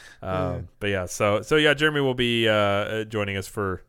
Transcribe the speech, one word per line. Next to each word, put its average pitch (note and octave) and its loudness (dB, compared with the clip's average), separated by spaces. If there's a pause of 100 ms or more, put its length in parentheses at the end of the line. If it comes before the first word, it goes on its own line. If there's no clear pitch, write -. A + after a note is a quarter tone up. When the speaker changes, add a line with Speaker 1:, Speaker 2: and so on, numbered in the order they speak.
(220)
Speaker 1:
Yeah. F#2 -4
Speaker 2:
um, E2+ -8 (120)
but G#2 -4
yeah. F#2+ -2
So, G#2 0
so D3 0
yeah, D3+ 4
Jeremy D3 2
will C3+ 2
be, A#2+ 2
uh, A2 4
uh, G#2 2
joining G#2 -4
us F#2+ -6
for F#2+ -4